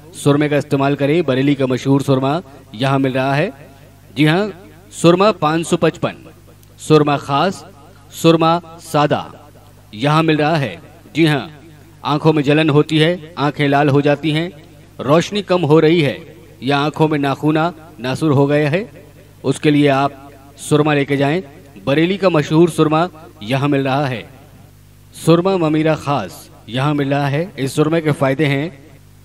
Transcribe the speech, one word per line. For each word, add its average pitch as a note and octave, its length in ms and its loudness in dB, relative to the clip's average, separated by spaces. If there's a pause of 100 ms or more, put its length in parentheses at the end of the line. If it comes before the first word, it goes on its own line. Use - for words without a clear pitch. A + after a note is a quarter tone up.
(140)
सुरमे C#3+ 340 2
का D3 80 0
इस्तेमाल C#3 400 0
करें। C#3+ 280 0
बरेली C#3 300 0
का C3+ 120 0
मशहूर C3+ 360 0
सुरमा C3+ 380 0 (340)
यहाँ C3+ 240 0
मिल C3+ 140 0
रहा C3+ 220 -2
है। F3+ 180 -2 (640)
जी D3+ 100 2
हाँ, F#3 260 0 (400)
सुरमा F3+ 460 4
पाँच D#3+ 280 -2
सौ F3 120 0
पचपन, C#3+ 440 -4 (580)
सुरमा D3 380 2
खास, D#3 460 -2 (480)
सुरमा E3 480 2 (220)
सादा C#3+ 420 -2 (720)
यहाँ D3 260 0
मिल D#3+ 160 2
रहा D3+ 180 0
है। G#2+ 220 -4 (360)
जी D#3+ 120 4
हाँ, C3 240 -2 (540)
आंखों D3+ 280 0
में D#3 120 0
जलन D3+ 260 2
होती D3+ 280 2
है, D#3 400 -2
आंखें C#3+ 300 -2
लाल C#3+ 200 2
हो C#3 140 2
जाती C#3+ 300 0
हैं, E3 180 -4 (480)
रोशनी E3 440 0
कम F3+ 200 -2
हो D3+ 180 4
रही D#3+ 200 4
है B2+ 160 -2 (460)
या C#3 160 -2
आंखों D3+ 300 0
में D3+ 100 -2
नाखूना D#3 540 -2 (280)
नासूर C3 320 -2
हो C#3 140 4
गया D3 240 0
है, F3 100 0 (640)
उसके C#3+ 260 0
लिए D3 180 4
आप C#3 240 0 (460)
सुरमा D3+ 360 0
लेके C#3 220 -2
जाएं। C#3+ 260 -2 (440)
बरेली D#3+ 300 0
का G3 120 -2
मशहूर E3 420 2
सुरमा D#3 380 0 (340)
यहाँ C3 260 -2
मिल C#3 160 0
रहा C#3 220 -2
है। A#2+ 160 -6 (920)
सुरमा F3 440 2
ममीरा D#3 380 0
खास A#2+ 520 -6 (200)
यहाँ C3+ 260 -2
मिल C#3 160 -2
रहा C#3+ 160 -2
है। D3+ 320 -4
इस C3 160 -6
सुरमे D#3 260 0
के D3+ 120 -2
फायदे C#3 340 0
हैं C#3 420 -6 (360)